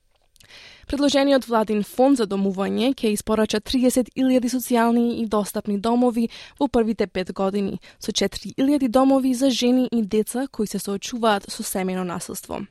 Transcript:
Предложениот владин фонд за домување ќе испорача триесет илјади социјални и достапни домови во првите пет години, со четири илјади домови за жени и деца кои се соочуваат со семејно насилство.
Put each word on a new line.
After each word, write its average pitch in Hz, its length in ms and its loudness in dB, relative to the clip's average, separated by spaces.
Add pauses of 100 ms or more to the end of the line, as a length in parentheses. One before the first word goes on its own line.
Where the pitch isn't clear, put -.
(880)
Предложениот 277 560 2
владин 214 400 0
фонд 269 320 2
за 233 100 2
домување 196 680 0
ќе 226 160 0
испорача 214 480 0
триесет 254 560 0
илјади 254 320 2
социјални 233 720 0
и 226 60 -4
достапни 208 520 -2
домови 233 520 0 (280)
во 285 100 0
првите 220 380 0
пет 185 260 -6
години, 196 480 -2 (200)
со 214 120 -6
четири - 440 -4
илјади 269 320 2
домови 262 460 4
за 262 160 2
жени 247 420 2
и 233 100 0
деца 214 460 -2
кои 214 180 -4
се 202 120 -6
соочуваат 208 720 -2
со - 100 -10
семејно 185 460 -4
насилство. - 640 -10